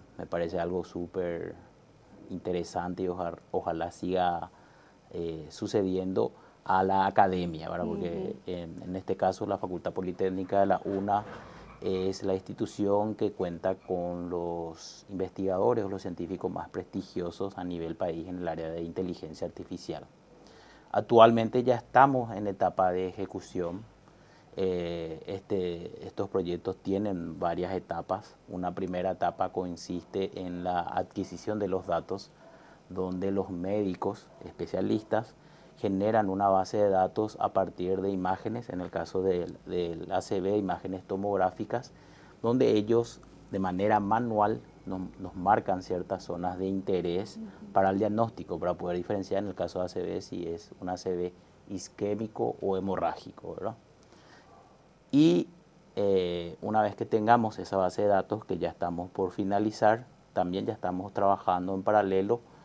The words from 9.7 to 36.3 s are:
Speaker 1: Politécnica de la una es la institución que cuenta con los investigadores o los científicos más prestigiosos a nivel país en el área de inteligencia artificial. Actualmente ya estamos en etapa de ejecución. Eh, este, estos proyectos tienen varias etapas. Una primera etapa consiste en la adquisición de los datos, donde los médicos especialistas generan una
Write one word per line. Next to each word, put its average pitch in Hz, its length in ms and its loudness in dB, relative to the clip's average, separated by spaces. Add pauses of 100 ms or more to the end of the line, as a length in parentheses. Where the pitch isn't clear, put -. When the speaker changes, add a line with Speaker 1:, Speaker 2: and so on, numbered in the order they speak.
Speaker 1:
Politécnica 92 680 0
de 98 80 8
la 95 180 4
una 101 380 0 (580)
es 95 420 -2
la 95 120 2
institución 101 800 0
que 104 160 0
cuenta 90 420 -2
con 87 560 -4
los 85 800 -6
investigadores 95 760 0
o 95 40 -6
los 95 140 -6
científicos 87 480 -4
más 87 180 -8
prestigiosos 92 880 -6
a 90 60 -8
nivel 82 320 -6
país 85 320 -4
en 90 120 -8
el 87 80 -4
área 80 220 -4
de 82 140 -6
inteligencia 87 640 -6
artificial. - 580 -10 (840)
Actualmente 113 720 8
ya 123 140 4
estamos 127 580 4
en 104 100 -4
etapa 92 460 2
de 92 160 0
ejecución. 92 760 -6 (720)
Eh, 85 680 -2
este, 90 800 -4
estos 101 240 -6
proyectos 87 480 -2
tienen 92 600 -2
varias 87 340 -2
etapas. 87 600 -6 (120)
Una 90 280 -6
primera 90 360 -2
etapa 90 420 -2
consiste 90 880 -4
en 90 220 -6
la 90 180 0
adquisición 92 760 -4
de 101 120 0
los 92 180 -2
datos, 101 420 -4 (600)
donde 92 420 -2
los 98 180 0
médicos 95 800 -2 (180)
especialistas 104 880 -2 (440)
generan 104 520 2
una 98 200 4